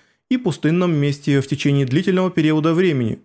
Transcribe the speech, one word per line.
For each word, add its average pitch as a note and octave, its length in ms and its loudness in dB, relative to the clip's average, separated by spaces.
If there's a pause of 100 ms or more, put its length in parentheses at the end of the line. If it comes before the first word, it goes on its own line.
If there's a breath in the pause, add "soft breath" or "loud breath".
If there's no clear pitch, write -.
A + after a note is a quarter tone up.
(300 soft breath)
и B3+ 80 0
пустынном F3 560 0
месте C#3+ 460 0
в C3+ 80 -4
течение C#3+ 380 0
длительного F#3 440 0
периода D#3 440 0
времени. C#3 520 0